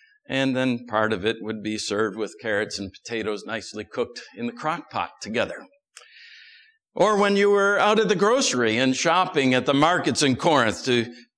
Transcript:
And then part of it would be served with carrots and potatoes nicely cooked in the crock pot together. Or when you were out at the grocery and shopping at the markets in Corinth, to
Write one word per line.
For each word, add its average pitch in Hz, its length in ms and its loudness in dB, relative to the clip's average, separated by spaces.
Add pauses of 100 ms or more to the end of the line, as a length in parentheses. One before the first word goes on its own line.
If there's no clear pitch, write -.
(280)
And 135 280 0
then 123 320 -2
part 110 240 0
of 98 140 -2
it 110 140 0
would 107 220 -8
be 107 140 -4
served 104 400 -2
with 107 240 -6
carrots 107 380 -4
and 98 140 -8
potatoes 107 520 -8
nicely 107 400 -10
cooked - 380 -8 (120)
in 117 120 -8
the 117 60 -6
crock 156 380 -6
pot 95 200 -4 (100)
together. 104 460 -6 (1300)
Or 208 240 2
when 202 180 2
you 202 140 4
were 202 280 2
out 214 220 4
at 208 80 0
the 208 80 2
grocery 165 640 2
and 131 180 2
shopping 165 560 2
at 127 140 2
the 143 80 2
markets 151 480 2
in 131 140 4
Corinth, 127 500 2
to 120 260 2 (260)